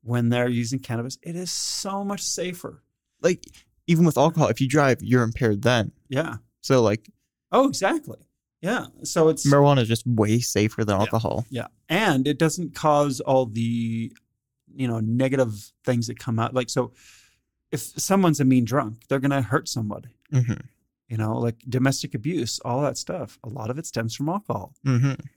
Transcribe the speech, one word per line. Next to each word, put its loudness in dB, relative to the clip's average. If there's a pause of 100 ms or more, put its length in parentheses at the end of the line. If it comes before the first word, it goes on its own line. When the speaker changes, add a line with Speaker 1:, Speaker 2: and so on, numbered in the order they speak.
Speaker 1:
when 0
they're 2
using -2
cannabis, -6
it -10
is -8
so -6
much -6
safer. -8 (380)
Speaker 2:
Like, 0 (440)
even 6
with 4
alcohol, 4
if 0
you 0
drive, 4
you're 4
impaired 0
then. 2 (180)
Speaker 1:
Yeah. -4 (260)
Speaker 2:
So, 4
like 0 (420)
Speaker 1:
Oh, 4
exactly. -2 (420)
Yeah. -4 (160)
So 2
it's -2
Speaker 2:
marijuana 6
is 0
just -2
way 2
safer 0
than 2
Speaker 1:
Yeah. 2
Speaker 2:
alcohol. -2
Speaker 1:
Yeah. -8 (220)
And 2
it -2
doesn't -2
cause 2
all 2
the, -4 (640)
you -4
know, -2
negative 0 (140)
things 0
that -10
come -4
out. -2
Like, -2
so -4 (760)
if -6
someone's 0
a 2
mean 6
drunk, -4
they're 0
gonna 0
hurt -2
somebody. -8 (220)
Speaker 2:
Mm-hmm. 0 (560)
Speaker 1:
You -8
know, -2
like, -2 (140)
domestic 0
abuse, -4
all -2
that -2
stuff. -10
A -10
lot -10
of -6
it -12
stems -6
from -4
alcohol. -6 (120)
Speaker 2:
Mm-hmm. 2 (240)